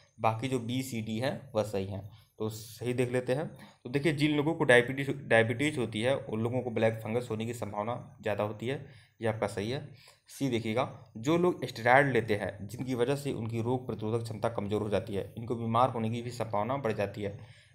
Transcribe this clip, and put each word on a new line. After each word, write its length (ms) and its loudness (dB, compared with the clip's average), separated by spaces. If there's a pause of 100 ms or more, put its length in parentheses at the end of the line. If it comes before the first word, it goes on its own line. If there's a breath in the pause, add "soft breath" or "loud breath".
(200 loud breath)
बाकी 280 0
जो 100 0
बी, 240 -2
सी, 180 -6
डी 180 -4
है 360 -4
वह 80 4
सही 240 -2
है। 360 -10 (160)
तो 100 -2
सही 460 -6
देख 180 2
लेते 220 0
हैं। 120 -2 (380 loud breath)
तो 60 -10
देखिए, 220 2
जिन 180 2
लोगों 240 2
को 100 0
डायबिटीज, 460 6
डायबिटीज 680 2
होती 240 -2
है 140 2
उन 240 -4
लोगों 200 -2
को 100 -4
ब्लैक 240 4
फंगस 360 -4
होने 160 -4
की 80 -4
संभावना 680 -6
ज़्यादा 220 0
होती 240 -4
है, 180 -6 (360 loud breath)
ये 60 0
आपका 180 0
सही 240 -4
है। 240 -8 (340 loud breath)
सी 200 -2
देखिएगा, 680 -2
जो 220 2
लोग 260 2
स्टेरॉयड 480 6
लेते 240 4
हैं 320 -6
जिनकी 260 -4
वजह 220 2
से 160 -4
उनकी 300 -4
रोग 240 -2
प्रतिरोधक 380 -4
क्षमता 240 -4
कमज़ोर 340 -2
हो 60 -4
जाती 260 0
है, 240 -4
इनको 180 -4
बीमार 340 2
होने 200 -2
की 120 -4
भी 80 -8
संभावना 460 -2
बढ़ 160 0
जाती 300 -4
है, 160 -6 (360 loud breath)